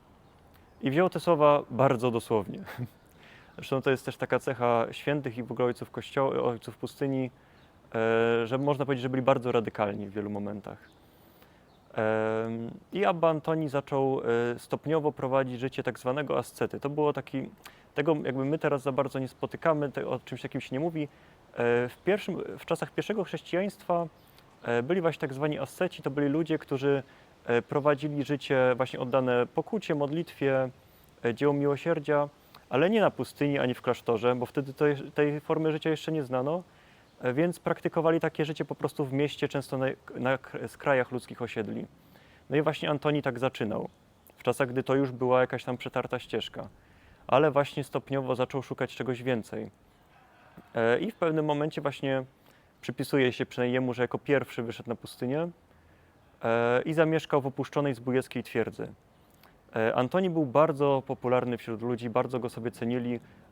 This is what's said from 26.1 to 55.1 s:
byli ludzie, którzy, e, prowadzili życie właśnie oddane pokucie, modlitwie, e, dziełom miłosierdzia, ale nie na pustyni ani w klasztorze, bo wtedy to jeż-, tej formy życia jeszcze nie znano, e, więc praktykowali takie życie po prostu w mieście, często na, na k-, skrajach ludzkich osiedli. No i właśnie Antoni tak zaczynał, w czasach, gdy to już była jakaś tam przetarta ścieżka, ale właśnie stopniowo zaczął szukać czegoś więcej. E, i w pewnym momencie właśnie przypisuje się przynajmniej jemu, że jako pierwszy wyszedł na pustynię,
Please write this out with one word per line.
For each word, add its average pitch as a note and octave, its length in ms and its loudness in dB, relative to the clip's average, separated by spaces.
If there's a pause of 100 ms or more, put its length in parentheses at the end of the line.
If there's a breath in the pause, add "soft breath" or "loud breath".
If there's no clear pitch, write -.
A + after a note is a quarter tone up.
byli C#3+ 180 0
ludzie, D#3 300 0
którzy, C#3 440 0 (420 loud breath)
e, A#2+ 180 2
prowadzili D3 640 0
życie C3 520 2
właśnie B2 240 -2
oddane B2+ 460 2
pokucie, - 480 -2
modlitwie, C#3 760 0 (540)
e, A#2+ 100 0
dziełom C#3+ 240 2
miłosierdzia, C#3+ 720 2 (400 loud breath)
ale D3+ 220 4
nie A3+ 100 4
na E3+ 100 6
pustyni C#3+ 480 0
ani B2+ 160 2
w - 80 -10
klasztorze, A#2+ 520 2
bo B2 120 -2
wtedy C3+ 280 -4
to D3+ 120 2
jeż-, D3 280 0
tej D3 260 2
formy D#3 320 0
życia D#3+ 180 -2
jeszcze D#3+ 220 -2
nie D3+ 120 0
znano, C3 380 -2 (580 soft breath)
e, B2 120 0
więc E3+ 260 0
praktykowali E3 600 2
takie D#3+ 240 0
życie D3+ 200 -4
po - 100 -8
prostu - 300 -2
w C3 80 -6
mieście, C#3+ 360 0
często C3+ 300 -4
na, C3 80 0 (280)
na B2+ 240 0
k-, - 300 -10
skrajach C3 440 0
ludzkich A#2+ 300 -8
osiedli. A2 440 -4 (640 loud breath)
No C3+ 60 0
i D#3 60 4
właśnie D#3 280 -2
Antoni D3 320 0
tak A#2+ 160 -2
zaczynał, A#2 500 -2 (480)
w - 60 -20
czasach, B2+ 260 0
gdy B2 140 -2
to C3+ 120 0
już C#3 160 2
była B2+ 300 2
jakaś B2+ 240 0
tam B2 120 -4
przetarta B2 420 -6
ścieżka, - 500 -6 (580 soft breath)
ale D3 240 6
właśnie C#3 340 0
stopniowo C3 520 -2
zaczął B2+ 260 -2
szukać - 340 -6
czegoś A#2+ 260 -4
więcej. A2 480 -4 (1040 loud breath)
E, A#2 240 4
i G#3 120 -4
w - 40 -10
pewnym D#3+ 300 2
momencie D3+ 360 0
właśnie C3+ 440 -2 (560 soft breath)
przypisuje C3 520 2
się B2+ 140 -4
przynajmniej B2 280 0
jemu, B2+ 200 0
że B2 80 -2
jako A#2+ 160 0
pierwszy C3 440 0
wyszedł A2+ 260 -8
na A2+ 80 -4
pustynię, D3 520 -4 (960 soft breath)